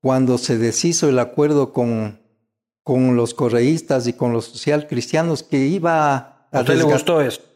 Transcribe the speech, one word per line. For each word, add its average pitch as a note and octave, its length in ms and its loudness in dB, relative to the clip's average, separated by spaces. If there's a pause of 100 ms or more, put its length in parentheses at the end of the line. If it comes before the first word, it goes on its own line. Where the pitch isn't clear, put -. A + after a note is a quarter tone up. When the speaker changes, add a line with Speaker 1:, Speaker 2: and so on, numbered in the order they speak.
Speaker 1:
cuando C3 360 2
se A#2+ 200 -2
deshizo D3 500 0
el B2+ 100 2
acuerdo C#3+ 540 0
con, A2+ 480 -4 (600)
con B2+ 340 2
los A#2 160 0
correístas B2+ 720 0
y A#2+ 60 -2
con A#2+ 200 -2
los A#2 140 -2
socialcristianos, D3 960 -4
que - 240 -4
iba D#3+ 500 0
a - 360 -14
Speaker 2:
¿A... C3+ 80 0
usted B2+ 160 0
le D#3+ 80 2
Speaker 1:
desga- D3 80 2
Speaker 2:
gustó D#3+ 300 2
eso? B2+ 180 -4 (160)